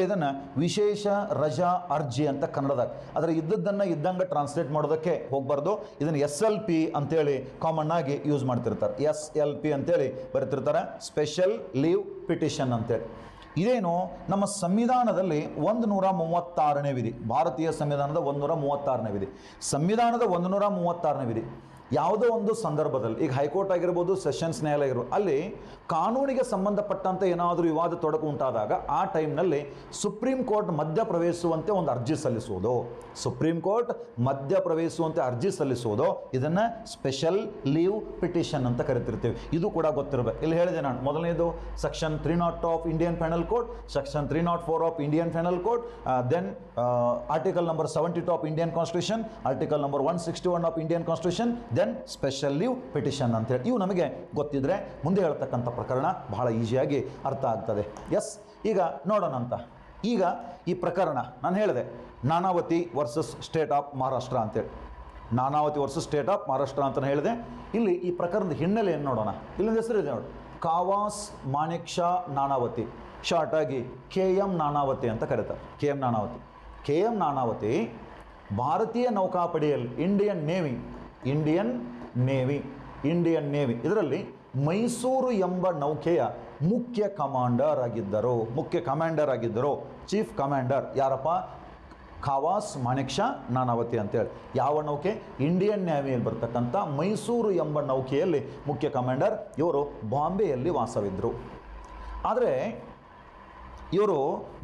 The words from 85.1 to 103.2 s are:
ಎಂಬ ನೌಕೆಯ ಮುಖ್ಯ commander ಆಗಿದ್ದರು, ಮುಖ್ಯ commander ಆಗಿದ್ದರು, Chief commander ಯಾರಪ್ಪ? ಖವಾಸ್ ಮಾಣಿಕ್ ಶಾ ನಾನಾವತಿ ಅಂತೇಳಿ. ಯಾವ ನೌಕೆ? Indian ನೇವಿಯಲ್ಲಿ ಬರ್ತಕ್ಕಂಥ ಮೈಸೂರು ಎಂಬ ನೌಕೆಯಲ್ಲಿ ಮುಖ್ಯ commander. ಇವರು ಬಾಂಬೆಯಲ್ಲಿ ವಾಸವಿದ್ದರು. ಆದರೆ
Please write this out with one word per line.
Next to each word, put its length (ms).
ಎಂಬ 240
ನೌಕೆಯ 360
ಮುಖ್ಯ 380
commander 640
ಆಗಿದ್ದರು, 480
ಮುಖ್ಯ 300
commander 460
ಆಗಿದ್ದರು, 380
Chief 200
commander 440
ಯಾರಪ್ಪ? 280
ಖವಾಸ್ 440
ಮಾಣಿಕ್ 320
ಶಾ 100
ನಾನಾವತಿ 460
ಅಂತೇಳಿ. 280
ಯಾವ 280
ನೌಕೆ? 240
Indian 420
ನೇವಿಯಲ್ಲಿ 380
ಬರ್ತಕ್ಕಂಥ 480
ಮೈಸೂರು 520
ಎಂಬ 160
ನೌಕೆಯಲ್ಲಿ 500
ಮುಖ್ಯ 200
commander. 360
ಇವರು 200
ಬಾಂಬೆಯಲ್ಲಿ 640
ವಾಸವಿದ್ದರು. 540
ಆದರೆ 220